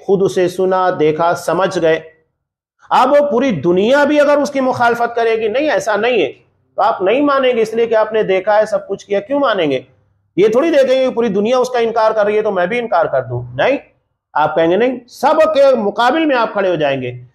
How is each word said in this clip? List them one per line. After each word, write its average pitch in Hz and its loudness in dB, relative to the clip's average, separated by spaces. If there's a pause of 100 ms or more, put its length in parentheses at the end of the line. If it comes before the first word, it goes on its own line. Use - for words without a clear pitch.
खुद 196 2
उसे 185 0
सुना, 185 0
देखा, 156 0
समझ 175 -2
गए, 160 2 (960)
अब 254 2
पूरी 254 0
दुनिया 190 2
भी 294 0
अगर 294 2
उसकी 269 -2
मुखालफत 240 0
करेगी, 226 0
"नहीं, 277 -2
ऐसा 226 -2
नहीं 220 0
है," 135 0
तो - -10
आप 220 0
नहीं 226 2
मानेंगे, 262 0
इसलिए 226 -2
कि 226 -2
आपने 220 0
देखा 190 0
है, 214 2
सब 196 -4
कुछ 196 -8
किया, 202 -2
क्यों 262 -4
मानेंगे? 175 -2 (520)
ये 208 4
थोड़ी 277 2
देखेंगे 262 2
कि 254 0
पूरी 233 -2
दुनिया 208 0
उसका 247 -2
इनकार 226 0
कर 208 0
रही 214 0
है 214 0
तो 214 -2
मैं 180 0
भी 240 -4
इनकार 180 -2
कर 135 -2
दूं, 120 -8 (120)
नहीं, 208 0 (560)
आप 151 0
कहेंगे, 165 2
"नहीं, 247 -2
सब 311 0
के 277 4
मुकाबिल 233 0
में 285 0
आप 226 -2
खड़े 196 -2
हो 175 0
जाएंगे।" 135 -4